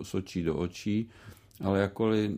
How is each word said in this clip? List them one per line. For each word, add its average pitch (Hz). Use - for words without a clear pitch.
z -
očí 92
do 80
očí, 101
ale 98
jakkoliv, 107